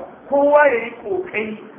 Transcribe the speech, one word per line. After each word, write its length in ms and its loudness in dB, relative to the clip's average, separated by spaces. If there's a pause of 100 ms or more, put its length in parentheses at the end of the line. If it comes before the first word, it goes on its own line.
(300)
kowa 380 4
ya 60 2
yi 180 -4
ƙoƙari 640 -8 (220)